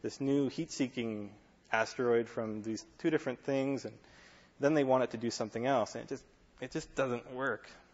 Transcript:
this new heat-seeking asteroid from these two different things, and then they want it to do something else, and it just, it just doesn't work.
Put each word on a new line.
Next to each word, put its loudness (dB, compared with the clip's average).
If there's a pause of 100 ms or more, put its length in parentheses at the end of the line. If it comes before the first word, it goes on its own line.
this -8
new 2
heat-seeking -4 (420)
asteroid 2
from -6
these -6 (140)
two 0
different -2
things, 0
and -10 (680)
then 6
they 6
want 6
it 0
to -6
do 0
something -4
else, 2
and -10
it -18
just, -8 (360)
it -8
just -8
doesn't -2
work. -4 (260)